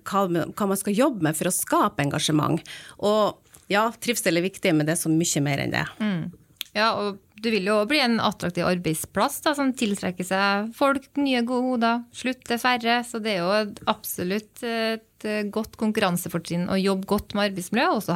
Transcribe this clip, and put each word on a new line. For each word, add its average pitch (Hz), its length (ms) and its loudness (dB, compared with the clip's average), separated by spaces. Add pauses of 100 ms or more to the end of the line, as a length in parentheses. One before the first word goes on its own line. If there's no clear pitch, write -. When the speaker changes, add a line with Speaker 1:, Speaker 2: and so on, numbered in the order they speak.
Speaker 1:
hva, 185 500 0
hva 202 140 -2
man 196 80 2
skal 208 180 -2
jobbe 247 280 2
med 151 140 2
for - 100 -2
å 196 60 0
skape - 460 0
engasjement. 147 640 0 (380)
Og 208 380 2 (300)
ja, 214 220 2
trivsel 214 480 -2
er 175 100 2
viktig, 190 240 0
men 151 140 2
det 156 80 2
er - 80 -2
så 160 80 0
mye 160 320 2
mer 139 160 0
enn - 140 -2
det. - 140 0 (120)
Speaker 2:
Mm. 180 320 -2 (460)
Ja, 220 180 2
og 202 240 -4 (240)
du 226 80 0
vil 202 140 2
jo 214 220 2
bli 302 120 2
en 233 220 2
attraktiv 175 440 -2
arbeidsplass 180 800 0
da, 302 120 2
som 269 180 2
tiltrekker 202 520 -2
seg 202 480 0
folk, 277 440 0
nye 262 260 2
gode 247 240 0 (140)
hoder, 233 240 2 (100)
slutter 254 460 -4
færre, 240 440 2
så 233 160 -8
det 208 180 -2
er 170 40 0
jo 175 80 0
et 208 380 0
absolutt, - 760 -4
eh, 226 360 -2 (240)
et 214 300 -2
godt 220 240 -6
konkurransefortrinn 180 920 -2
å 190 100 2
jobbe 190 240 0
godt 208 300 -2
med 202 180 0
arbeidsmiljø, 214 380 0
og 269 100 2
også - 160 -2